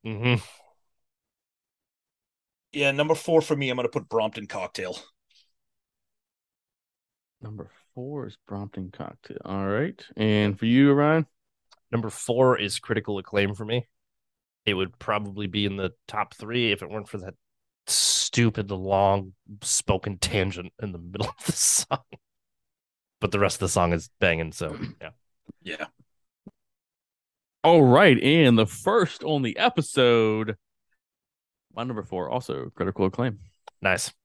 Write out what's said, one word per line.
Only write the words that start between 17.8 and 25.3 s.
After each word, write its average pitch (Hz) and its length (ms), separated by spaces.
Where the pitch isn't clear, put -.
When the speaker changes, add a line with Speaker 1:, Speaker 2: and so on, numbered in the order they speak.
Speaker 1:
stupid - 840
long 98 600
spoken - 560
tangent 92 640
in 104 100
the 87 60
middle 87 300
<laughs> - 120
of - 60
the 165 80
song. - 460
But 101 120
the 101 80
rest 98 160
of - 60
the 92 80
song 87 240
is 82 260
banging, 82 320
so 76 260
Speaker 3:
<clears throat> - 120
Speaker 1:
yeah. 80 80